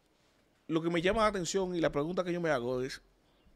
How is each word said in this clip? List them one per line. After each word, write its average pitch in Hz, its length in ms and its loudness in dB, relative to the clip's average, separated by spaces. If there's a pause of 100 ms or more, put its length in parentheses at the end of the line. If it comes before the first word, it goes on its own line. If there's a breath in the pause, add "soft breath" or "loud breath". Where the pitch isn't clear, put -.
(680)
lo 160 140 0
que 165 80 -2
me 175 120 2
llama 202 200 2
la 214 60 6
atención 190 460 0
y 175 60 -2
la 151 120 2
pregunta 175 340 -2
que 180 80 -4
yo 175 80 -4
me 165 80 0
hago 127 320 0
es, 131 200 -8 (540)